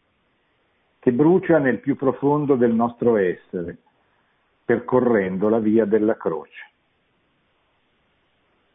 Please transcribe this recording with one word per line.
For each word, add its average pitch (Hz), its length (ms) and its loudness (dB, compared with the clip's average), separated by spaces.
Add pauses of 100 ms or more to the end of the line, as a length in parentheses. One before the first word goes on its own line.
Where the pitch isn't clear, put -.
(1000)
che 127 140 0
brucia 165 460 2
nel 127 200 0
più 139 180 -4
profondo 139 600 0
del 117 180 2
nostro 117 420 0
essere, 87 600 -4 (840)
percorrendo 107 840 0
la 113 100 2
via 110 260 2
della 107 320 0
croce. - 520 -10 (2000)